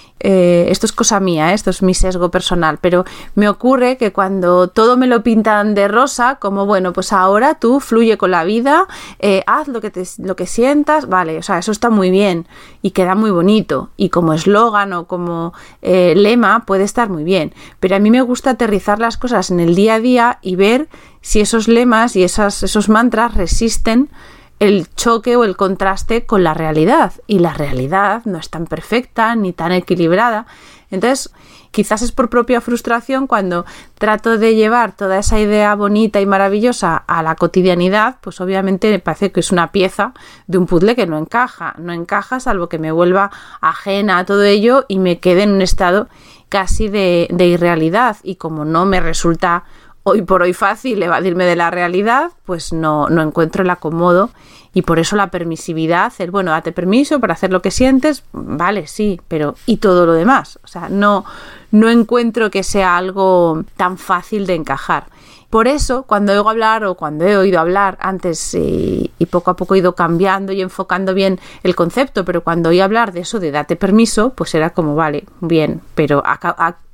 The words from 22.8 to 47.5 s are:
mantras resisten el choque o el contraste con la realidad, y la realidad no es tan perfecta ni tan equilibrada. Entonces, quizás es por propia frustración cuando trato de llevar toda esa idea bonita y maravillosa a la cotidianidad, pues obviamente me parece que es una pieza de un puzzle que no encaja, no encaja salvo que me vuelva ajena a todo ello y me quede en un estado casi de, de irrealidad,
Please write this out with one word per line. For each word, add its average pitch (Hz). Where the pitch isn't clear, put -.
mantras 233
resisten 226
el 196
choque 233
o 240
el 202
contraste 196
con 196
la 156
realidad, 160
y 202
la 170
realidad 156
no 185
es 151
tan 165
perfecta 226
ni 202
tan 170
equilibrada. 185
Entonces, 233
quizás 208
es 240
por 247
propia 240
frustración 240
cuando 190
trato 214
de 226
llevar 220
toda 190
esa 214
idea 208
bonita 208
y 196
maravillosa 196
a 165
la 160
cotidianidad, 185
pues -
obviamente 190
me 202
parece 185
que 185
es -
una 175
pieza 202
de 180
un 180
puzzle 180
que 220
no 156
encaja, 185
no 170
encaja 196
salvo 202
que 165
me 156
vuelva 180
ajena 196
a 185
todo 202
ello 208
y 190
me 180
quede 185
en 208
un 196
estado 190
casi 202
de, 185
de 175
irrealidad, 175